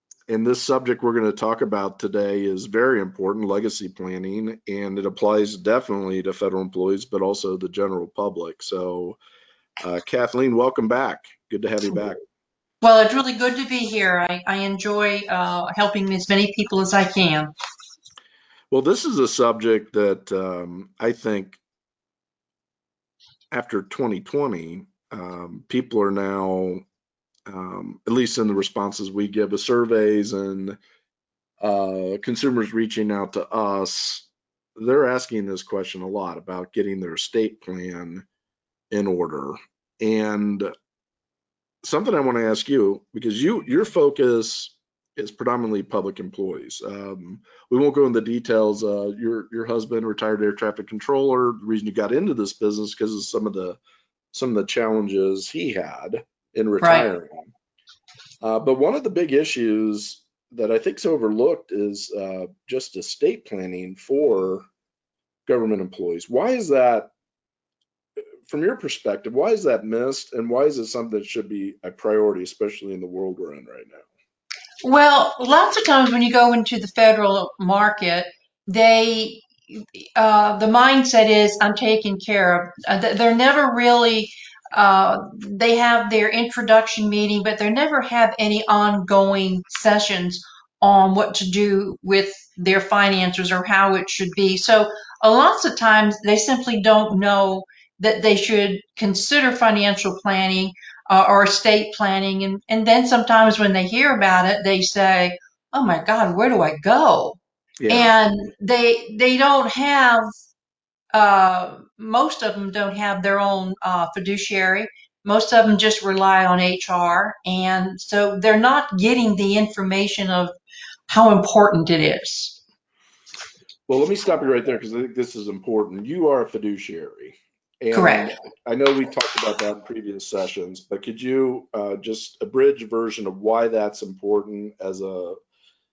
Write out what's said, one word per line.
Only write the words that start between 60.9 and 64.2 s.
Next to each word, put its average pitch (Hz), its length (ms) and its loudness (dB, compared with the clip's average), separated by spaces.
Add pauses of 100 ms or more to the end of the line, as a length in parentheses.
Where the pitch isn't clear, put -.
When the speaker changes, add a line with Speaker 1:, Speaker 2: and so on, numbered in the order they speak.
Speaker 1:
overlooked 131 640 0
is, 104 400 -6
uh, 95 360 -8 (200)
just 127 300 -8
estate - 480 -4
planning 92 500 -10
for 101 720 -2 (840)